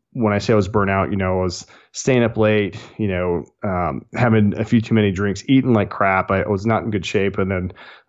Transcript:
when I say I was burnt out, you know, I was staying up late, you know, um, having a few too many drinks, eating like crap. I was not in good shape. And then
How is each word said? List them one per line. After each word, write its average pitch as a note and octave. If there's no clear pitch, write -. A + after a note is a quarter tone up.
when G#2+
I G2+
say A2+
I -
was G2+
burnt G2+
out, F#2+
you G2
know, F#2
I F#2
was F2+
staying B2+
up A2+
late, G#2+
you G#2+
know, F2+
um, F2
having A2
a A2
few A#2
too A2+
many G#2
drinks, F#2+
eating C3
like G2+
crap. F#2+
I F#2+
was G2
not G#2+
in A2
good G2+
shape. G2
And F#2+
then F2+